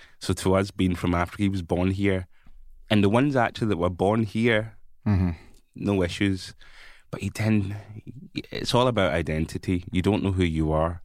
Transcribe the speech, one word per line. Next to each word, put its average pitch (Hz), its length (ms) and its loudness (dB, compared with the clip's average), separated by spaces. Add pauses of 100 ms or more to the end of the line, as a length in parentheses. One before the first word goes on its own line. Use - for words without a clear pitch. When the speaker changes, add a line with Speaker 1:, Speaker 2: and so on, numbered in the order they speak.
(180)
Speaker 1:
so - 160 -2
to 95 220 2
us 98 160 2
being 92 240 0
from 90 180 0
Africa, 87 300 -2
he 98 40 4
was 95 140 -4
born 90 300 0
here. 95 340 -2 (640)
And 107 120 4
the 101 60 6
ones 131 280 2
actually 113 320 0
that 95 100 0
were 87 120 2
born 101 340 2
here, 110 520 0 (300)
Speaker 2:
Mm-hmm. 92 240 2 (460)
Speaker 1:
no 95 260 0
issues. 92 520 -2 (560)
But - 120 -12
he 101 80 -4
then, 107 440 0 (800)
it's 110 220 -4
all 123 120 4
about 104 260 2
identity. 80 800 -2
You 90 120 0
don't 98 200 2
know 98 100 0
who 92 120 2
you 78 280 0
are. 82 320 0